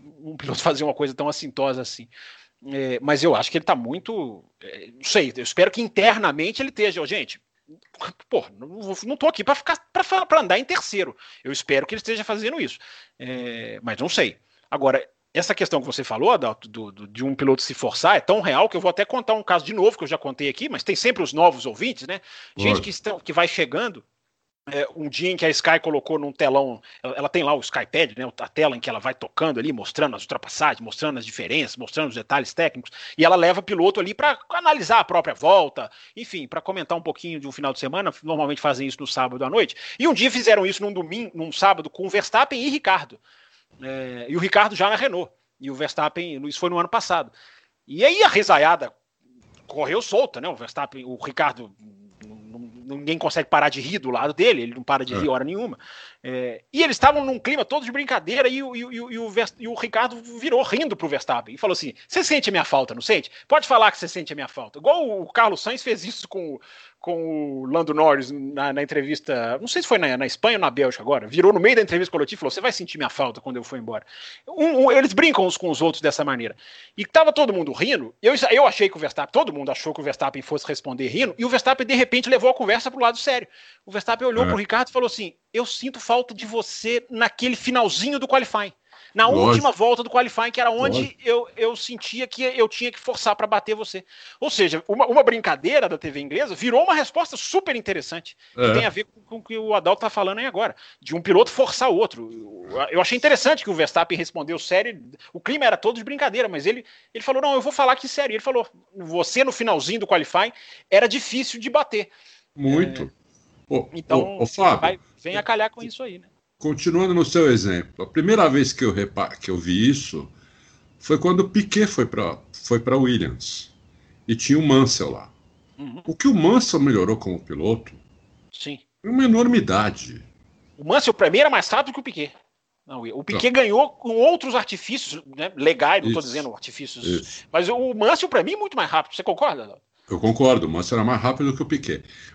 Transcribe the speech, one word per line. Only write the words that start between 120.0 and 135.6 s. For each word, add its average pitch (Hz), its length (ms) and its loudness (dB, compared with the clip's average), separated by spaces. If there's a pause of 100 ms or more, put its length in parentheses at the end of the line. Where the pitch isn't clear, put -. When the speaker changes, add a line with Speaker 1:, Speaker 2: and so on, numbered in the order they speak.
Speaker 2:
foi 151 200 0
quando 180 220 2
o - 100 2
Piquet 208 360 2
foi 131 200 0
pra, 92 320 -4 (260)
foi 120 140 2
pra 123 180 0
Williams 98 720 -2 (560)
e 117 80 0
tinha 139 240 2
o 160 40 2
Mansell 131 480 4
lá. 50 200 -12 (480)
Speaker 1:
Uhum. 254 280 -16
Speaker 2:
O 160 100 -4
que - 100 0
o 269 80 6
Mansell 180 460 6
melhorou 107 380 4
como 90 220 -6
piloto 92 520 -4 (600)
Speaker 1:
Sim. 143 260 -14 (260)
Speaker 2:
é 202 40 -6
uma 262 160 4
enormidade. 226 960 4 (560)
Speaker 1:
O 147 60 -16
Mansell, 226 280 2
pra - 180 6
mim, 196 80 4
era 294 120 6
mais 202 180 2
rápido 254 240 0
que 277 80 -8
o - 20 -10
Piquet. 160 300 -10 (540)
Não, 131 160 -14
o 117 220 -10
Piquet 214 260 0
Speaker 2:
Não. 254 100 4
Speaker 1:
ganhou 240 300 4
com 226 260 -6
outros 262 380 4
artifícios, 208 680 -6 (140)
né, 147 200 -8
legais, 151 480 2